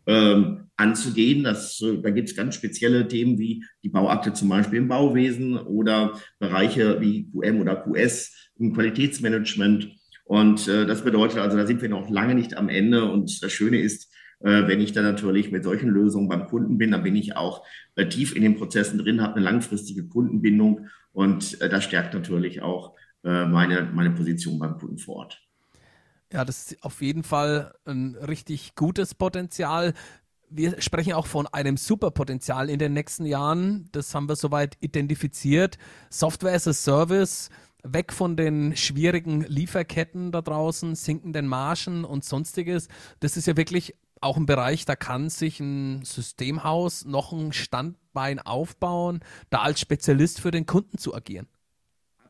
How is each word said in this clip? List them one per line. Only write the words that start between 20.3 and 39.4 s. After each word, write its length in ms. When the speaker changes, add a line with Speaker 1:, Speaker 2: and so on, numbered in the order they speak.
Speaker 1:
und, 480
äh, 80
das 160
stärkt 300
natürlich 480
auch, 320
äh, 220
meine, 460
meine 200
Position 480
beim 180
Kunden 200
vor 180
Ort. 260
Speaker 2:
Ja, 120
das 260
ist 140
auf 180
jeden 220
Fall 500
ein 300
richtig 640
gutes 380
Potenzial. 800
Wir 300
sprechen 340
auch 120
von 220
einem 280
Superpotenzial 920
in 80
den 140
nächsten 340
Jahren. 640
Das 220
haben 140
wir 80
soweit 440
identifiziert. 960
Software 440
as 140
a 40
Service, 800
weg 300
von 240
den 400
schwierigen 720